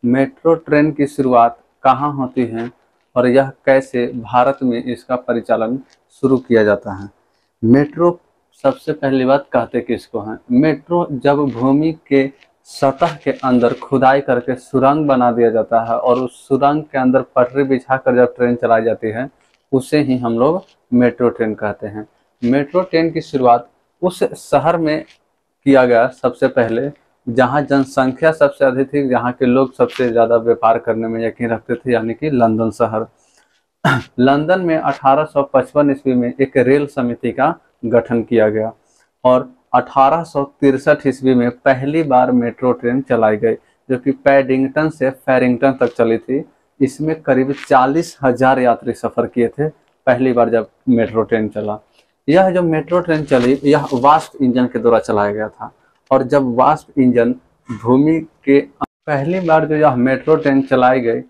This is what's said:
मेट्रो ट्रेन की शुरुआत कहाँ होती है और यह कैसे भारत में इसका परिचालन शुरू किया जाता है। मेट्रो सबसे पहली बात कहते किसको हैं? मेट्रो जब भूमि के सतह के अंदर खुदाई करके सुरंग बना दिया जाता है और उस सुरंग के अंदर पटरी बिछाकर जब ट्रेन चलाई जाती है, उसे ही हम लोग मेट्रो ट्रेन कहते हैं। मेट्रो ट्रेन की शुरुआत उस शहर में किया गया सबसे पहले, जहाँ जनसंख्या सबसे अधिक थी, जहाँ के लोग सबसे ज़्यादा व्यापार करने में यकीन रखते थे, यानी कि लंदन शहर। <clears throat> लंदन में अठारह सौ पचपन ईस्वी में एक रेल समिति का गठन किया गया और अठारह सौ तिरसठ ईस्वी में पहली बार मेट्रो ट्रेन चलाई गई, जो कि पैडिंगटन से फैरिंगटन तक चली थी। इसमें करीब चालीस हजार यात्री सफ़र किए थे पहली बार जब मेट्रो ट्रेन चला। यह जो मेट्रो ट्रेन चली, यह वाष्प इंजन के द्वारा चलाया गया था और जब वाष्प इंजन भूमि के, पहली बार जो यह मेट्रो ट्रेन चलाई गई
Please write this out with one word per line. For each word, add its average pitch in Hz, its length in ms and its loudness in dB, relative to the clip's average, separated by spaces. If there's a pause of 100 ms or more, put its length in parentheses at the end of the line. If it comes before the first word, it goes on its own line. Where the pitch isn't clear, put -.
मेट्रो 135 500 0
ट्रेन 151 360 0
की 143 160 -2
शुरुआत 123 520 2 (240)
कहाँ 143 300 0
होती 131 320 -4
है 113 260 -8 (440)
और 123 120 0
यह 131 240 2 (140)
कैसे 135 420 0
भारत 123 560 -2
में 120 200 -2
इसका 127 320 -8
परिचालन 117 640 -4 (440)
शुरू 131 160 2
किया 117 260 2
जाता 101 300 -2
है। 98 160 -14 (540)
मेट्रो 147 560 2 (440)
सबसे 139 300 -2
पहली 135 320 -2
बात 139 280 0
कहते 117 280 -2
किसको 120 380 -8
हैं? 110 200 -12 (120)
मेट्रो 156 600 0
जब 143 260 0
भूमि 143 600 0 (100)
के 135 240 0 (320)
सतह 143 520 -2
के - 160 -6
अंदर 123 420 0
खुदाई 135 480 0
करके 123 340 -2
सुरंग 139 520 0
बना 123 240 2
दिया 117 180 2
जाता 113 320 0
है 117 160 -4
और 123 200 2
उस 127 300 -8
सुरंग 139 360 0
के 151 140 -8
अंदर 127 240 2
पटरी 127 420 -2
बिछाकर 131 520 -2
जब 123 200 2
ट्रेन 123 200 0
चलाई 113 280 0
जाती 110 240 -2
है, 110 220 -8 (420)
उसे 135 300 0
ही 131 160 -2
हम 117 220 -4
लोग 160 240 0 (300)
मेट्रो 123 360 2
ट्रेन 113 240 -4
कहते 104 340 -8
हैं। 107 200 -12 (360)
मेट्रो 139 380 0
ट्रेन 165 300 -2
की 156 100 -6
शुरुआत 127 480 0 (320)
उस 180 220 -2
शहर 160 540 -2
में 156 280 -4 (580)
किया 135 220 4
गया 120 220 2
सबसे 127 400 -4
पहले, 123 440 -2 (380)
जहाँ 123 320 0
जनसंख्या 135 680 -2
सबसे 147 340 0
अधिक 131 220 0
थी, 143 220 -4
जहाँ 123 220 -2
के 127 140 -2
लोग 131 280 2
सबसे 123 360 -2
ज़्यादा 117 260 2
व्यापार 117 420 2
करने 113 300 -4
में 113 200 -4
यकीन 117 220 -6
रखते 113 260 -4
थे, 123 180 -4
यानी 113 200 -2
कि 151 160 -6
लंदन 113 420 0
शहर। 110 360 -4 (800)
<clears throat> 135 340 -4
लंदन 151 420 2
में 165 160 -2
अठारह 139 460 0
सौ 147 200 -2
पचपन 139 480 0
ईस्वी 135 220 -2
में 123 280 -2
एक 135 160 -2
रेल 139 300 2
समिति 120 440 -6
का 143 240 0 (300)
गठन 117 380 0
किया 107 260 2
गया 107 240 -4 (500)
और 127 300 2 (200)
अठारह 135 500 2
सौ 147 200 -6
तिरसठ 139 640 0
ईस्वी 131 260 0
में 120 180 0
पहली 139 520 -2
बार 127 280 2
मेट्रो 120 400 -2
ट्रेन 123 300 -2
चलाई 113 360 0
गई, 113 160 -2 (360)
जो 131 80 -2
कि 135 140 -4
पैडिंगटन 135 800 0
से 135 200 -4
फैरिंगटन 127 640 0
तक 127 240 -2
चली 113 220 0
थी। 127 280 -6 (360)
इसमें 156 400 -4
करीब 131 340 -2 (140)
चालीस 139 540 0
हजार 131 360 2
यात्री 117 340 -2
सफ़र - 320 -4
किए 117 220 -2
थे 143 220 -4 (360)
पहली 127 280 0
बार 117 160 2
जब 113 200 -2 (200)
मेट्रो 113 320 0
ट्रेन 110 260 -2
चला। 107 320 -8 (500)
यह 185 200 4
जो 180 120 -2
मेट्रो 160 380 -2
ट्रेन 160 240 -2
चली, 131 400 0
यह 143 300 2
वाष्प 143 380 2 (100)
इंजन 123 240 0
के 120 140 -6
द्वारा 113 200 2
चलाया 104 340 -2
गया 107 160 -8
था 110 260 -18 (360)
और 135 120 2
जब 127 320 0
वाष्प 135 440 0
इंजन 120 360 2 (480)
भूमि 143 360 2 (240)
के, 139 180 4 (460)
पहली 151 320 -2
बार 160 260 2
जो 156 100 -2
यह 151 200 2
मेट्रो 131 400 0
ट्रेन 139 260 0
चलाई 131 380 2
गई 120 300 -2